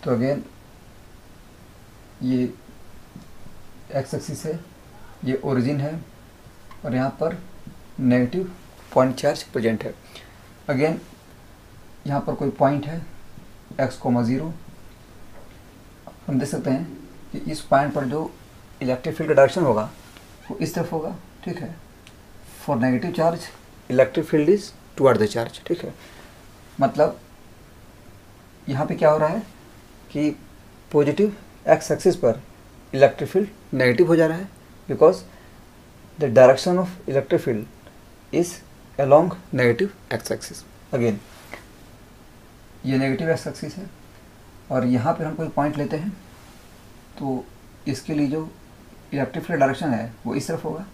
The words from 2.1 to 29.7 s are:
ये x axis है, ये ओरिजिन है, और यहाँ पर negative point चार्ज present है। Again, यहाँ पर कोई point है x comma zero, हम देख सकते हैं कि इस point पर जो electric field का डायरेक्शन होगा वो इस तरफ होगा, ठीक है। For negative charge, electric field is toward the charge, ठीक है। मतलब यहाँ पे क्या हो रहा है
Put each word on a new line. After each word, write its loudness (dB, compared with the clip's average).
ये 0
x -4
axis -8
है, -6
ये -2
ओरिजिन 0
है, -4
और -4
यहाँ 0
पर -2
negative 2
point 4
चार्ज -2
present -2
है। -10
Again, 0
यहाँ -2
पर -6
कोई -4
point 0
है -8
x -2
comma 0
zero, -2
हम 0
देख -2
सकते -4
हैं -2
कि -10
इस -8
point 2
पर -2
जो -4
electric -4
field -4
का 4
डायरेक्शन 6
होगा 2
वो -10
इस -6
तरफ -4
होगा, -6
ठीक -8
है। -12
For 0
negative 0
charge, 0
electric 4
field 4
is 4
toward 6
the 4
charge, -4
ठीक -4
है। -10
मतलब 2
यहाँ -2
पे -4
क्या 6
हो 4
रहा 2
है -2